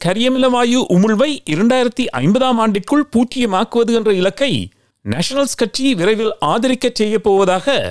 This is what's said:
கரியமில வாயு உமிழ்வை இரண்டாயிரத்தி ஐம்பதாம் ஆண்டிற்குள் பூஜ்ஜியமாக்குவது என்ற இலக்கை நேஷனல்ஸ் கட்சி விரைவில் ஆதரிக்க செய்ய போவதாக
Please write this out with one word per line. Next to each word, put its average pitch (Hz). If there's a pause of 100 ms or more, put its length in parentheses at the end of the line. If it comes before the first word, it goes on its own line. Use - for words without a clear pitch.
கரியமில 247
வாயு 247 (140)
உமிழ்வை 214 (260)
இரண்டாயிரத்தி 240 (160)
ஐம்பதாம் 240
ஆண்டிற்குள் 220 (100)
பூஜ்ஜியமாக்குவது 233
என்ற 220
இலக்கை 196 (560)
நேஷனல்ஸ் 247
கட்சி 262 (120)
விரைவில் 214 (200)
ஆதரிக்க 247
செய்ய 214
போவதாக 196 (160)